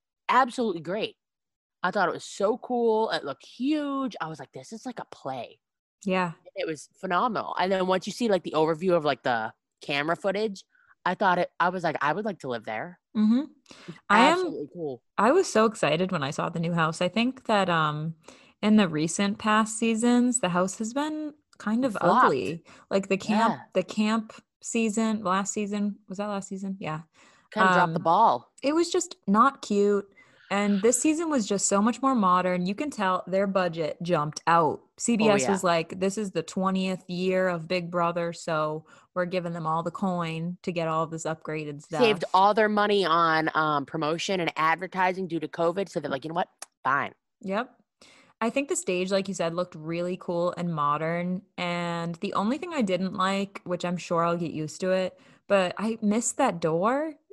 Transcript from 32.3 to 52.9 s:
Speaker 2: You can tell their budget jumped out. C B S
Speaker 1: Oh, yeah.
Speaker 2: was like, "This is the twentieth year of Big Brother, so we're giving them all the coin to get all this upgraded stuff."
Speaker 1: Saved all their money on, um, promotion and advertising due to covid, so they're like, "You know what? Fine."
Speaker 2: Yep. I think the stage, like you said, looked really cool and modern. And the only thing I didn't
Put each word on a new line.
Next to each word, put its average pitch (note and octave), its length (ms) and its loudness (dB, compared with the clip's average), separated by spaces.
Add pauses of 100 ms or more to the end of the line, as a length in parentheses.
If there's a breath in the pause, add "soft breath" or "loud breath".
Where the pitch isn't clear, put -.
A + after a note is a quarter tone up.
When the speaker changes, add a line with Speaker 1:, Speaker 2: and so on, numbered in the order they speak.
Speaker 2:
You G3 80 -2
can D4+ 160 -6
tell F#3 340 0
their F#3+ 220 0
budget F3 560 -2
jumped D#3 420 0
out. E3 360 4 (160)
C A#3 200 0
B A3 100 4
S G3+ 140 6
Speaker 1:
Oh, B2+ 40 0
yeah. G3+ 60 2
Speaker 2:
was F#3+ 120 0
like, E3+ 360 0
"This G3 180 0
is G#3 140 -4
the E3 120 -2
twentieth F#3+ 680 -2
year F#3 380 0
of E3+ 200 -4
Big F3 220 -2
Brother, E3+ 440 0
so D#3 520 -4 (300 soft breath)
we're F3+ 100 0
giving F3 280 -4
them E3+ 120 -8
all D#3+ 160 -2
the F3 100 -6
coin F3 720 -4
to F#3+ 100 -6
get E3 160 -4
all D#3+ 200 -2
this D#3+ 160 -10
upgraded D#3 580 -8
stuff." D#3 200 -8
Speaker 1:
Saved G#3+ 220 4 (120)
all G3 180 6
their G#3+ 160 4
money G#3 340 2
on, D#3+ 520 4
um, D3+ 320 2
promotion E3 520 -2
and D#3+ 160 -2
advertising F3+ 720 0
due E3 120 -4
to D3+ 80 -4
covid, F3 420 -2
so - 100 -6
they're C#3+ 120 -6
like, C3+ 120 -4
"You D#3 60 -8
know - 60 -8
what? F3+ 140 -2 (340)
Fine." C3 300 0 (280)
Speaker 2:
Yep. G#3 320 -6 (680 soft breath)
I A3+ 120 -2
think C#4 180 -2
the F#4 60 -2
stage, F#3 360 -4
like G3 160 0
you G3 60 -8
said, E3+ 220 -4
looked F3+ 200 -4
really E3+ 420 -6
cool F3 400 -2
and F3 180 -4
modern. D#3+ 640 -2 (160)
And E3+ 580 -4
the G3 180 -6
only A3 260 0
thing F4+ 140 -10
I D4 100 -2
didn't F#3 320 -2